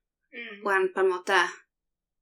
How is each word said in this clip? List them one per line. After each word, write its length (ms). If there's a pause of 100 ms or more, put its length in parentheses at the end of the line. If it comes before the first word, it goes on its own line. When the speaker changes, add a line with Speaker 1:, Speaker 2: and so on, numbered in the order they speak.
(340)
Speaker 1:
Mm. 320
Speaker 2:
Og 60
en 200
på 80
en 80
måte, 300 (840)